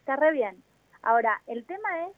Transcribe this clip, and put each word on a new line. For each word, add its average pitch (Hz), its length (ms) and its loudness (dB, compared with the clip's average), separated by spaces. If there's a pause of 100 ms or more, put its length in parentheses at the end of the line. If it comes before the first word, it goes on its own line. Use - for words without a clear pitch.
está 269 160 -2
re 302 160 6
bien. 208 300 -2 (400)
Ahora, 226 440 2
el 233 180 -8
tema 359 420 -6
es 392 120 -12